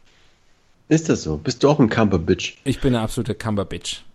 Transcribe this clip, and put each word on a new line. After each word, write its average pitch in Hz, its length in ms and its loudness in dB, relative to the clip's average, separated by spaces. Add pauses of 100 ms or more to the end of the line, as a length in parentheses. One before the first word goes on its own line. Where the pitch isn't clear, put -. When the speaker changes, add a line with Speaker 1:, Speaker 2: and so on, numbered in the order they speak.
(880)
Speaker 1:
Ist 160 200 2
das 120 160 2
so? - 140 -4
Bist - 260 -6
du 139 60 8
auch 147 100 4
ein 113 80 6
Cumberbitch? 95 720 0
Speaker 2:
Ich - 180 -4
bin 131 140 2
eine 113 80 0
absolute 110 320 -4
Cumberbitch. 101 680 -6 (100)